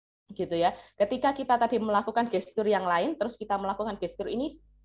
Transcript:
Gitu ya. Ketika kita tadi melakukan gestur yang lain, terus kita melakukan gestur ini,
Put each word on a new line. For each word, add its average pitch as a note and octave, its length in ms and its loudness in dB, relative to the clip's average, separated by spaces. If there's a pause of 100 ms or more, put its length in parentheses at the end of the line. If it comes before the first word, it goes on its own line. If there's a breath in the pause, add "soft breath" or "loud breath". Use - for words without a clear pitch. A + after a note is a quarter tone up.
(300)
Gitu F3+ 240 -4
ya. E3+ 240 2 (160 loud breath)
Ketika C4 400 0
kita C4+ 240 0
tadi A#3 240 2
melakukan A3+ 480 0
gestur G#3 340 -2
yang G3 220 2
lain, F3+ 320 2
terus A#3 160 -2
kita G#3 240 -4
melakukan G3 400 -4
gestur F#3 320 -6
ini, C4+ 240 -4 (320)